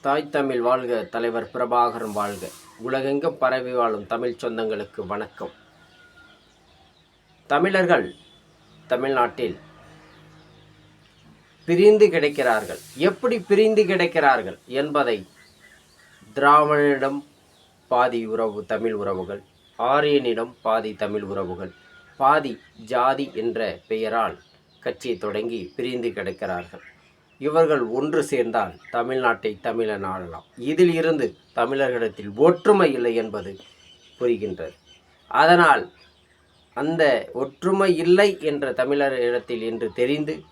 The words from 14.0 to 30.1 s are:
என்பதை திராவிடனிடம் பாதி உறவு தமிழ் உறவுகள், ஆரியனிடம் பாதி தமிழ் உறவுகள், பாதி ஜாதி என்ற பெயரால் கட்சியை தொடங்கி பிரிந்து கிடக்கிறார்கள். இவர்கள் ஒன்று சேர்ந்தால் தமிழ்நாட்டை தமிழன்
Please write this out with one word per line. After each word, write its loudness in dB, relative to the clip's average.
என்பதை -2
திராவிடனிடம் 4
பாதி 2
உறவு -4
தமிழ் -2
உறவுகள், -6
ஆரியனிடம் 0
பாதி -2
தமிழ் -6
உறவுகள், -8
பாதி 2
ஜாதி 0
என்ற -4
பெயரால் -2
கட்சியை -6
தொடங்கி -6
பிரிந்து -4
கிடக்கிறார்கள். -8
இவர்கள் 4
ஒன்று 0
சேர்ந்தால் -2
தமிழ்நாட்டை -2
தமிழன் -4